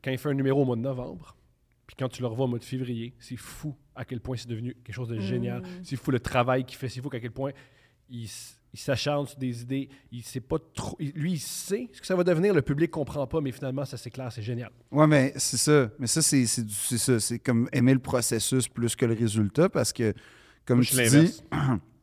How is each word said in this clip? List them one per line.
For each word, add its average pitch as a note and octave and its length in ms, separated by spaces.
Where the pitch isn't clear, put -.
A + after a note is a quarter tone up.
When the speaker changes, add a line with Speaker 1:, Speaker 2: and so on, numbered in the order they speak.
Speaker 1:
quand C3+ 60
il C3 80
fait D3 100
un C#3+ 60
numéro C3+ 260
au C#3 60
mois B2 100
de A2+ 60
novembre, B2+ 520
puis - 120
quand C3 100
tu B2 140
le B2 60
revois A2+ 160
au C3 40
mois A#2+ 100
de A2+ 60
février, B2 540
c'est - 180
fou - 380
à B2 120
quel B2 140
point B2+ 180
c'est A#2+ 100
devenu A#2 340
quelque G#2+ 120
chose B2 140
de A2+ 100
génial. A#2+ 420
Speaker 2:
Mm. - 60
Speaker 1:
C'est - 140
fou - 140
le B2 100
travail B2+ 440
qu'il - 140
fait, C3 100
c'est B2 140
fou C#3 100
à B2 80
quel A#2 120
point C3+ 180
il A#2 160
s-, - 320
il - 80
s'acharne C#3+ 460
sur - 120
des B2 220
idées, C3+ 300
il A#2+ 120
sait - 180
pas D3+ 160
trop, - 240
il, C#3+ 140
lui, D#3+ 200
il E3 60
sait - 540
ce - 80
que - 60
ça F#3 100
va F3+ 80
devenir, F3+ 300
le D3 80
public D3+ 280
comprend C#3+ 360
pas, D#3+ 160
mais C3+ 100
finalement, C#3 320
ça B2+ 140
s'éclaire, B2 340
c'est - 80
génial. A#2 300
Speaker 3:
Ouais, D3+ 160
mais C#3+ 300
c'est B2+ 220
ça. C#3+ 400
Mais C3+ 80
ça, D#3+ 160
c'est, C3+ 240
c'est A#2+ 180
du, G#2 80
c'est - 240
ça. A#2 240
C'est A#2+ 180
comme A#2+ 340
aimer C3 200
le C3 80
processus B2+ 680
plus A#2 280
que - 80
le A#2 80
résultat, A2 560
parce - 240
que, A2 220
comme B2 140
Speaker 1:
Moi, B2+ 60
je - 120
Speaker 3:
tu - 0
Speaker 1:
suis A#2+ 140
Speaker 3:
dis, - 200
<clears throat> - 60
Speaker 1:
l'inverse. C3 280